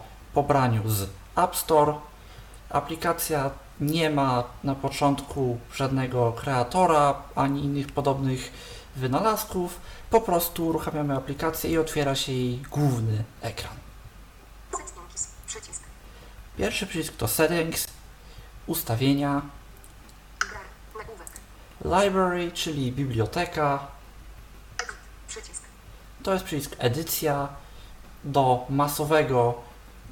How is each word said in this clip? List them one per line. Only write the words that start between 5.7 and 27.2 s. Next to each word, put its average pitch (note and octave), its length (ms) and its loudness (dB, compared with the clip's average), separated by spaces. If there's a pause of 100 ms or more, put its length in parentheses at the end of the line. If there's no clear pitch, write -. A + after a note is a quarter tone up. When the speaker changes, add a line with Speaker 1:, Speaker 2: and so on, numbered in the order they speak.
Speaker 1:
żadnego B2+ 580 2
kreatora C#3+ 880 4 (120)
ani C#3 300 0
innych C#3+ 280 -2
podobnych C3+ 600 0 (440)
wynalazków. F3 840 0 (300)
Po A3+ 100 6
prostu E3+ 460 2
uruchamiamy D3+ 500 0
aplikację D#3 540 -2
i E3 80 4
otwiera D3+ 360 2
się C3 180 -2
jej B2 240 0
główny A#2+ 680 0 (180)
ekran. - 340 -8 (960)
Speaker 2:
Settings. - 580 -10 (180)
Przycisk. - 360 -12 (720)
Speaker 1:
Pierwszy G3 300 -2
przycisk D#3 300 -6
to C3+ 120 0
Settings, E3 580 2 (800)
ustawienia, C#3+ 760 2 (960)
Speaker 2:
Gra, - 220 -6 (380)
nagłówek. G#4 280 -14 (580)
Speaker 1:
Library, F3+ 680 2
czyli C#3 400 -2
biblioteka. C#3 920 0 (960)
Speaker 2:
Edit. - 120 -12 (340)
Przycisk. - 340 -14 (600)
Speaker 1:
To F#3+ 100 0
jest F#3 120 0
przycisk D3 340 -4
edycja C#3+ 720 0 (760)